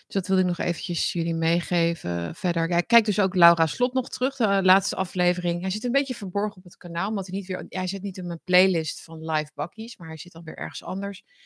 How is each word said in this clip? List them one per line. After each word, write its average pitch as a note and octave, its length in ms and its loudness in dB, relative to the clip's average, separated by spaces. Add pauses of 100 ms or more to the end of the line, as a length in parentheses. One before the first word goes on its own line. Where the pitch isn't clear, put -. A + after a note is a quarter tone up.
Dus - 80 -20
dat F#3+ 120 0
wilde F#3+ 160 4
ik F3+ 60 4
nog F3 100 0
eventjes - 540 -2
jullie E3 220 0
meegeven E3+ 1000 0
verder. E3+ 340 0
Ja, E3+ 80 2
ik F3 100 2
kijk A#3 180 6
dus G#3 160 0
ook G3 140 0
Laura E3+ 320 8
Slot B3 260 0
nog B3+ 160 -2
terug, - 280 -2
de, A#3+ 80 2
eh, G3 180 4
laatste F#3 340 4
aflevering. F3 640 0
Hij F#3 100 -2
zit G#3 140 -6
een B3 80 -2
beetje C4+ 220 0
verborgen G3+ 420 -4
op F#3 80 -20
het - 120 -18
kanaal, E3+ 320 -6
omdat G3+ 180 -4
hij F#3 100 -6
niet G3 100 -6
weer... F3+ 220 -6
Hij F#3 180 -4
zit F#3 160 -6
niet F#3+ 140 -6
in F3+ 100 -8
mijn E3+ 180 -6
playlist F3+ 580 2
van D#3+ 280 -8
live D#3 240 -2
bakkies, G#3+ 420 -8
maar E3 120 -12
hij D#3+ 80 -10
zit F3 160 -14
dan E3 120 -14
weer D#3+ 120 -10
ergens D#3 260 -10
anders. F#3+ 420 -8 (220)